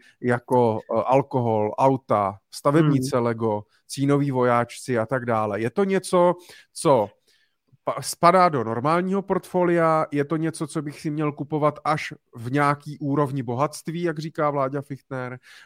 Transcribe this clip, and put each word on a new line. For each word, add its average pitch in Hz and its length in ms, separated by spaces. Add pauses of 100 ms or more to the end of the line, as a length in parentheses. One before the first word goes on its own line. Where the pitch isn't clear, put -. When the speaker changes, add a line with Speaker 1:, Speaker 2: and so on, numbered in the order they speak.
(200)
Speaker 1:
jako, 120 600 (180)
eh, 104 80
alkohol, 117 720
auta, 113 600 (120)
stavebnice 143 640
Speaker 2:
Hmm. 120 100
Speaker 1:
Lego, 113 360 (240)
cínoví 143 440
vojáčci 123 680
a 110 80
tak 123 200
dále? 107 340
Je 113 100
to 202 140
něco, 185 500 (380)
co 123 360 (760)
pa-, 135 180
spadá 180 460
do 135 160
normálního 165 580
portfolia? 175 920
Je 143 120
to 165 120
něco, 160 300
co 160 160
bych 147 180
si 160 100
měl 147 220
kupovat 147 520
až 151 300 (220)
v 120 160
nějaký 143 460
úrovni 143 440
bohatství, 147 600
jak 160 160
říká 156 320
Vláďa 139 320
Fichtner? 127 560 (280)